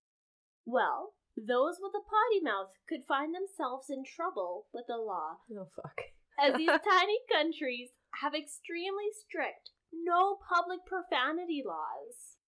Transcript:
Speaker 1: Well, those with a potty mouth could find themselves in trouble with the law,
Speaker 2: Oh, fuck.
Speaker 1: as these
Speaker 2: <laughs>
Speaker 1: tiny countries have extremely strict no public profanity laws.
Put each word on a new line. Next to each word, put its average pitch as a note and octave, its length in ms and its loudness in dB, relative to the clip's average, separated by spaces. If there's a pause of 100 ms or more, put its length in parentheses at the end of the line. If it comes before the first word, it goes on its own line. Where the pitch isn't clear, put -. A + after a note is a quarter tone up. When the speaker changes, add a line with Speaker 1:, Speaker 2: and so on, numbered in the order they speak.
(640)
Speaker 1:
Well, A#3 480 2 (220)
those B3+ 460 2
with G4+ 140 -6
a G#4 120 -4
potty G#4+ 340 4
mouth G3 300 -2 (160)
could B3 200 -6
find D4+ 280 0
themselves C#4+ 540 -4
in C4+ 140 -6
trouble G#3+ 720 -4
with A#3+ 140 -10
the A#3 100 -4
law, F3 400 -4 (140)
Speaker 2:
Oh, F#3+ 240 -10
fuck. - 380 -12 (280)
Speaker 1:
as C#4 140 4
these D#4+ 120 0
Speaker 2:
<laughs> D#4+ 220 4
Speaker 1:
tiny G4 300 6 (120)
countries D4+ 580 0 (320)
have C#4+ 120 0
extremely F4 800 -4
strict - 560 -6 (240)
no F4 440 4 (120)
public F4 380 2
profanity E4+ 800 0
laws. E3+ 720 -8 (100)